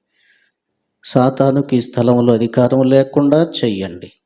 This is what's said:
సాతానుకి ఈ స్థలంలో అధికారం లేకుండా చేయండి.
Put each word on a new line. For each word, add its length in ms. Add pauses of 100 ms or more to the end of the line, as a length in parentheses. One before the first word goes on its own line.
(1040)
సాతానుకి 720
ఈ 40
స్థలంలో 520
అధికారం 500
లేకుండా 600
చేయండి. 680 (140)